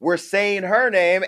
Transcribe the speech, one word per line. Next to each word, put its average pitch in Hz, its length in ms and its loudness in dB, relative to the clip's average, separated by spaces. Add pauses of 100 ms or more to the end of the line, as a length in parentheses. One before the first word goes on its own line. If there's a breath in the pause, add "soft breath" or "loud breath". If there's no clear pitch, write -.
we're 170 180 0
saying 202 460 -2
her 226 260 2
name 185 380 2